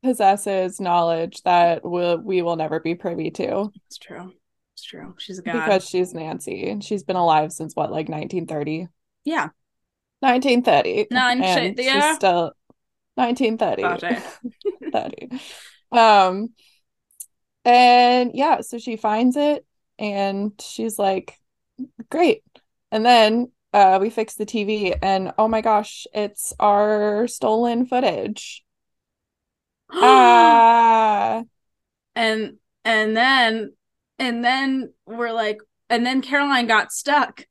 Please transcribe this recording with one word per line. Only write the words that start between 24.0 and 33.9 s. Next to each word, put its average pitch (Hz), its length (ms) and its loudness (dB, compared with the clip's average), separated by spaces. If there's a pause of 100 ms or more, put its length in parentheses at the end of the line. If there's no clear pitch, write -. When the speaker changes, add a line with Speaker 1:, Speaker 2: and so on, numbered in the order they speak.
Speaker 1:
we 214 80 -2
fix 220 260 -6
the 208 100 -8
T 214 180 -6
V, 202 380 -2
and 190 360 -2
oh 214 100 2
my 220 140 -2
gosh, 214 520 -2
it's 208 460 -8
our 208 680 2
stolen 233 580 -2
footage. 208 800 -4 (1300)
Speaker 2:
<gasps> - 40 -18
Speaker 1:
Ah. 233 1500 6 (720)
Speaker 2:
And, 220 400 -4 (280)
and 220 320 0
then, 233 580 0 (440)